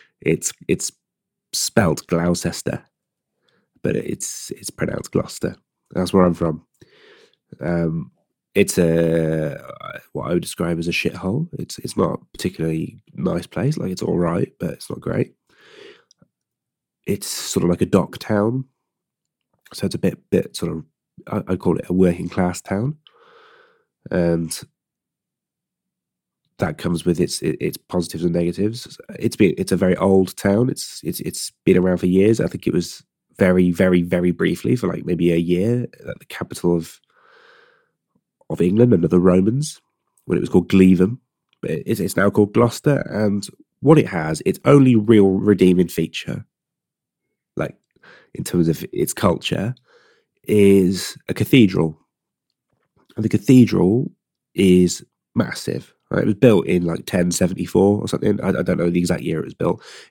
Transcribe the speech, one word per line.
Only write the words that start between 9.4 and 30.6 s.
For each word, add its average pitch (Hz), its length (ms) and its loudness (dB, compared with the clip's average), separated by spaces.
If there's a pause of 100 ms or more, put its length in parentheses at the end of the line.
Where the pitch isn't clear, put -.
what - 180 -8
I 87 40 -2
would 85 80 0
describe 85 360 -6
as 85 100 -4
a 85 40 -4
shithole. 110 640 -4
It's, - 240 -12
it's - 180 -10
not 92 180 0
a - 180 -12
particularly 80 680 -6 (140)
nice 87 320 -4
place. 131 300 -4
Like, - 140 -6
it's 92 120 -8
all 87 160 -2
right, 85 420 -2
but 90 100 -6
it's - 200 -14
not - 100 -10
great. - 340 -4 (1700)
It's 101 200 -4
sort - 380 -6
of 87 60 0
like 85 120 -2
a 87 40 -8
dock - 320 -2
town. 113 460 -2 (1080)
So - 140 -8
it's - 80 -6
a 85 40 -6
bit, - 320 -4
bit - 260 -2
sort 82 160 -6
of, 80 120 -8 (460)
I, 98 220 -4
I'd 90 60 -2
call 90 180 0
it - 120 -8
a 90 40 -2
working 90 360 2
class 90 320 -2
town. 120 360 -6 (1120)
And 85 480 -2 (2000)
that 78 200 -4
comes 85 260 -4
with 87 160 -4
its, - 220 -4
it, 80 180 -4
its 82 160 -6
positives 85 460 -8
and 87 100 -2
negatives. 90 640 -4 (220)
It's - 180 -4
been, 98 220 4
it's - 140 -2
a 92 40 0
very 92 200 2
old 95 400 2
town. 107 340 0